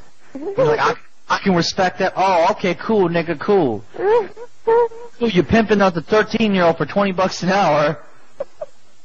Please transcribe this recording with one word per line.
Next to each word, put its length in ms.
He's 240
like, 220
"I, 140
I 80
can 160
respect 460
that." 140
Oh, 380
okay, 220
cool, 340
nigga, 320
cool. 420
So 80
you're 180
pimping 360
out 140
the 80
thirteen-year-old 720
for 100
twenty 260
bucks 300
an 60
hour. 540
<laughs> 60